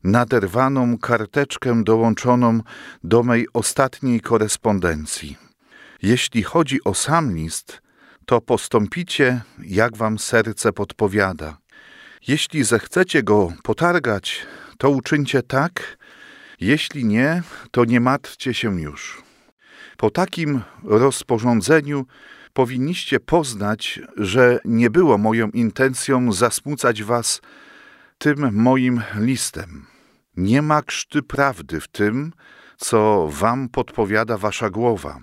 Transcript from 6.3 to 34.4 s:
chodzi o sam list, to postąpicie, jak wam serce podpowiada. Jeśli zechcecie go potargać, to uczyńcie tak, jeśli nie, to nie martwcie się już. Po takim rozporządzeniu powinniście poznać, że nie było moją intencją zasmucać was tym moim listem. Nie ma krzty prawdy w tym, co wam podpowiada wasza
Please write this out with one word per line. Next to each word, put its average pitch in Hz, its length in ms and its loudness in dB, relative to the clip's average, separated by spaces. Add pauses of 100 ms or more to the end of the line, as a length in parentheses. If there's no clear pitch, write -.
chodzi 135 420 0
o 101 100 0
sam 147 400 -2
list, - 480 -10 (440)
to 117 140 2
postąpicie, 123 1000 0 (180)
jak 107 380 0
wam 110 220 -2
serce 110 540 0
podpowiada. 95 840 -2 (720)
Jeśli 147 360 -2
zechcecie 139 580 0
go 101 300 2 (100)
potargać, 135 840 -2 (320)
to 147 120 4
uczyńcie 139 520 0
tak, - 560 -4 (600)
jeśli 135 440 -2
nie, 135 380 2 (280)
to 120 140 2
nie 117 160 4
martwcie 127 540 -2
się 98 260 -2
już. - 420 -12 (720)
Po 107 140 2
takim 160 520 -2 (220)
rozporządzeniu 127 1200 2 (460)
powinniście 131 680 0
poznać, 113 800 -2 (160)
że 120 480 4
nie 117 260 2
było 139 280 4
moją 110 320 0
intencją 123 840 0
zasmucać 117 680 0
was 117 380 -2 (800)
tym 143 340 0
moim 123 500 2 (140)
listem. 90 680 -4 (500)
Nie 107 260 2
ma 151 200 0
krzty - 400 -6
prawdy 92 580 -4
w - 80 -18
tym, 123 440 -2 (440)
co 107 560 2
wam 117 360 -2
podpowiada 110 720 -2
wasza 104 320 -4